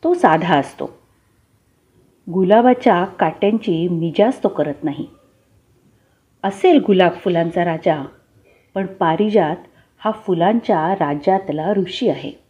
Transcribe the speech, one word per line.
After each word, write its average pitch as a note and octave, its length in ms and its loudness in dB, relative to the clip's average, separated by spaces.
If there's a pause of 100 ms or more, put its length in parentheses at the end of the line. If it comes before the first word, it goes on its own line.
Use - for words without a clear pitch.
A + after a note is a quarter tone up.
तो F4 100 2
साधा E3+ 440 2
असतो. - 400 -8 (1300)
गुलाबाच्या G#3 720 4
काट्यांची F#3+ 840 -2
मिजाज E3+ 440 0 (120)
तो G3+ 40 2
करत D3 340 -4
नाही. D3+ 240 -6 (1400)
असेल C4+ 440 2
गुलाब F3+ 260 4
फुलांचा E3+ 520 -2
राजा, D#3+ 420 -2 (680)
पण F#3+ 120 -4
पारिजात F3+ 720 0 (420)
हा G#3+ 120 -4
फुलांच्या F#3+ 840 0
राज्यातला E3 800 -2
ऋषी G3 360 -2
आहे. B2 220 -4 (180)